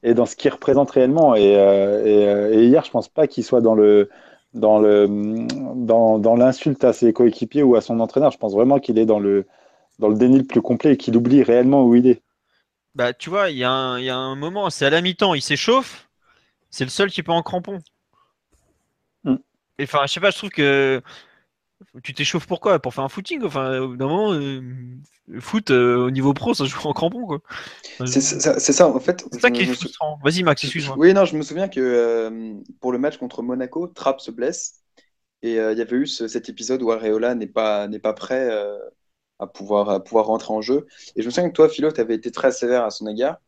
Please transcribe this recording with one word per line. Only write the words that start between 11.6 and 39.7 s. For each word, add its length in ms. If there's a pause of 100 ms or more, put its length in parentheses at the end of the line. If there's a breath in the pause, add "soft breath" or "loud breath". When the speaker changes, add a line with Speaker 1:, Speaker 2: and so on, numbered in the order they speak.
Speaker 1:
où 120
il 120
est. 140 (760)
Speaker 2:
Bah, 180
tu 160
vois, 200
il 80
y 60
a 80
un, 280
il 60
y 40
a 80
un 180
moment, 340
c'est 160
à 40
la 120
mi-temps, 320
il 80
s'échauffe, 680 (600)
c'est 140
le 60
seul 200
qui 140
peut 80
en 120
crampon. 360 (1400)
Speaker 1:
Mm. 120 (440)
Speaker 2:
Et 40
enfin, 220
je 80
sais 60
pas, 120
je 60
trouve 120
que 520 (1000 soft breath)
tu 100
t'échauffes 340
pourquoi ? 320
Pour 140
faire 100
un 60
footing, 340
enfin, 360
au 100
bout 80
d'un 100
moment, 260
euh, 280 (680)
le 140
foot, 300
euh, 360
au 40
niveau 220
pro, 200
ça 120
se 40
joue 180
en 60
crampon, 320
quoi. 140 (540 loud breath)
Enfin, 120
Speaker 3:
C'est, 160
c'est 180
ça, 200
c'est 140
ça, 160
en 100
fait, 320
Speaker 2:
c'est 80
ça 80
Speaker 3:
je 60
Speaker 2:
qui 80
est 60
Speaker 3:
me 60
sou-, 80
Speaker 2:
frustrant. 420
Vas-y, 200
Max, 180
Speaker 3:
je, 60
Speaker 2:
excuse-moi. 300
Speaker 3:
oui, 160
non, 120
je 100
me 60
souviens 280
que, 100
euh, 720 (280)
pour 100
le 60
match 200
contre 260
Monaco, 440
Trapp 320
se 120
blesse 500 (600)
et, 180
euh, 120
il 60
y 40
avait 160
eu 100
ce, 200
cet 220
épisode 320
où 100
Areola 440
n'est 120
pas, 400
n'est 120
pas 140
prêt, 360
euh, 280 (600)
à 100
pouvoir, 420